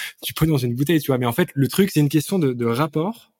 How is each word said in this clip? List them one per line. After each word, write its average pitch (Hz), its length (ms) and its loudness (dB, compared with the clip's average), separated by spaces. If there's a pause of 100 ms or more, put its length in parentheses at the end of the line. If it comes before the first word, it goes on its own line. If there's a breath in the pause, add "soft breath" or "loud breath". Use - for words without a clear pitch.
<laughs> - 200 -14
du - 100 -10
pot - 140 0
dans 156 100 2
une 123 180 0
bouteille, 147 260 2
tu - 80 -12
vois. 131 100 2
Mais 123 80 0
en 120 60 0
fait, 175 200 0
le 135 160 0
truc, 196 220 2
c'est 156 100 0
une 147 80 4
question 160 300 0
de, 139 160 0
de 120 100 -4
rapport 151 760 -2